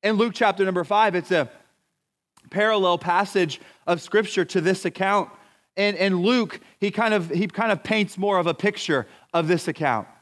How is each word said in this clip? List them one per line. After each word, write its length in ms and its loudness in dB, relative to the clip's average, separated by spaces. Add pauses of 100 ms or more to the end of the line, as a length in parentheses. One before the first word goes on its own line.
In 140 2
Luke 180 2
chapter 280 2
number 220 0
five, 300 2
it's 160 -4
a 200 2 (1000)
parallel 480 2
passage 640 0 (240)
of 160 0
Scripture 420 0
to 160 -2
this 240 0
account. 460 -2 (480)
And, 200 0
and 240 0
Luke, 380 0 (200)
he 100 0
kind 220 0
of, 160 0
he 200 0
kind 220 -2
of 140 -2
paints 320 -2
more 220 0
of 80 0
a 80 0
picture 520 -2 (280)
of 120 0
this 220 0
account. 400 -2 (140)